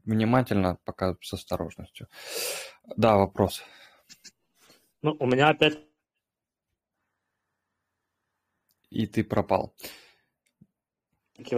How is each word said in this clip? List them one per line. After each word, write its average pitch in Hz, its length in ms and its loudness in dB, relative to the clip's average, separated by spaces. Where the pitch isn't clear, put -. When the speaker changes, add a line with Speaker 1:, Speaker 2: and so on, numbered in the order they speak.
Speaker 1:
внимательно, 110 800 0
пока 92 360 -4
с - 120 -10
осторожностью. - 760 -10
Да, 110 220 6
вопрос. 98 460 2
Speaker 2:
Ну, 151 180 -2
у 131 60 -2
меня 131 240 4
опять 151 300 2
Speaker 1:
И 113 160 -4
ты 110 160 -2
пропал. - 500 0